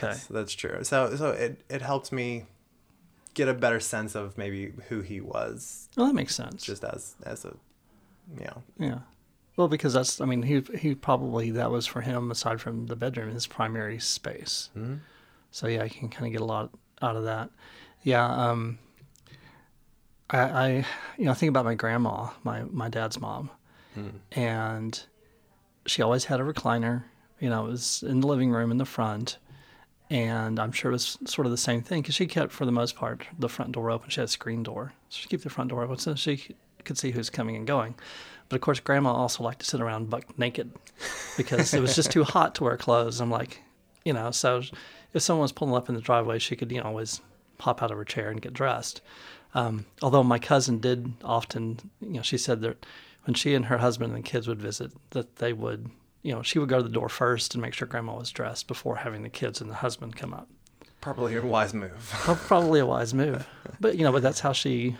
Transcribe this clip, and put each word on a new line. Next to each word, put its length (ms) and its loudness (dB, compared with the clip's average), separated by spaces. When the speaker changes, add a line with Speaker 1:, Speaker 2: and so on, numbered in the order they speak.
Speaker 1:
yes, 180 -6
that's 260 -4
true. 300 -6
So, 340 2
so 140 0
it, 380 -2
it 140 -6
helped 300 -2
me 340 -4
get 140 2
a 60 4
better 240 4
sense 380 -4
of 220 -8
maybe 340 -6
who 140 -4
he 180 -8
was 760 -6
Speaker 2:
Well, 100 4
that 80 4
makes 200 0
sense. 300 -8
Speaker 1:
just 200 -8
as, 300 -8
as 200 -10
a, 100 -12
you 80 -12
know. 160 -12
Speaker 2:
Yeah. 200 -2
Well, 120 6
because 240 2
that's, 280 2
I 40 0
mean, 180 2
he, 180 4
he 200 0
probably, 560 0
that 180 0
was 160 0
for 140 -6
him, 320 -2
aside 280 -2
from 260 -6
the 100 -6
bedroom, 360 -4
his 140 -6
primary 540 -4
space. 760 -4
Speaker 1:
Mm-hmm. 180 -6
Speaker 2:
So, 160 -4
yeah, 160 0
you 60 -6
can 180 -10
kinda 220 -6
get 100 -4
a 40 -2
lot 260 -4
out 140 0
of 100 -4
that. 260 -4
Yeah, 240 6
um, 520 0
I, 80 4
I, 300 4
you 80 2
know, 60 6
I 20 6
think 160 4
about 140 4
my 100 2
grandma, 560 0
my, 220 -4
my 240 -4
dad's 320 -4
mom, 300 -6
Speaker 1:
Hmm. 140 -8
Speaker 2:
and 720 -2
she 160 2
always 220 4
had 160 0
a 20 0
recliner. 600 0
You 120 0
know, 160 0
it 40 -4
was 340 -2
in 160 4
the 60 4
living 240 4
room 220 4
in 60 2
the 60 2
front, 540 -2
and 480 0
I'm 140 0
sure 180 0
it 40 2
was 320 -2
sort 200 0
of 60 2
the 60 0
same 240 2
thing, 200 -2
'cause 120 -2
she 120 2
kept, 260 0
for 120 -4
the 80 2
most 240 2
part, 280 -6
the 100 0
front 240 -6
door 180 -2
open. 200 -4
She 100 -4
had 40 0
a 80 -2
screen 320 -4
door, 300 -8
so 100 -12
she'd 80 -12
keep 140 -2
the 80 -8
front 200 -4
door 140 -2
open 140 -4
so 180 -2
she 220 0
c-, 180 -14
could 140 -4
see 140 -2
who's 180 -2
coming 240 -2
and 120 -6
going. 280 0
But, 80 -2
of 60 2
course, 180 2
Grandma 320 6
also 320 2
liked 160 -4
to 60 -6
sit 140 0
around 300 -2
buck 280 -6
naked 340 -2
because 360 2
it 80 6
was 140 4
just 160 4
too 140 6
hot 320 4
to 80 0
wear 120 2
clothes. 440 2
I'm 100 2
like, 320 -2
you 80 2
know, 200 0
so 300 4
if 100 2
someone 200 4
was 100 2
pulling 220 2
up 140 2
in 60 0
the 60 -4
driveway, 380 4
she 180 -2
could, 160 -4
you 80 -2
know, 60 -6
always 340 -4
pop 240 0
out 80 0
of 60 -4
her 80 -6
chair 260 -4
and 120 -6
get 100 -10
dressed. 480 -2
Um, 320 0
although 220 8
my 160 6
cousin 380 4
did 340 0
often, 540 -2
you 140 -8
know, 80 -4
she 140 -2
said 260 0
that 220 -4
when 100 2
she 200 4
and 120 4
her 120 4
husband 360 2
and 80 -6
the 60 -8
kids 180 -2
would 140 -2
visit, 320 -6
that 260 -6
they 180 0
would, 340 -6
you 120 -2
know, 80 -6
she 160 2
would 100 2
go 100 4
to 40 4
the 80 0
door 180 0
first 460 0
and 80 -2
make 100 -4
sure 160 -6
Grandma 300 -6
was 120 -8
dressed 360 -6
before 300 -4
having 260 -6
the 80 -10
kids 320 -6
and 80 -10
the 60 -10
husband 400 -4
come 180 -10
up. 140 -14
Speaker 1:
Probably 360 -2
a 40 0
wise 320 2
move. 260 -6
<laughs> 140 -12
Speaker 2:
Prob-, 280 2
probably 400 6
a 60 4
wise 280 2
move. 340 2
But, 160 4
you 80 4
know, 80 8
but 100 6
that's 180 4
how 120 2
she 480 2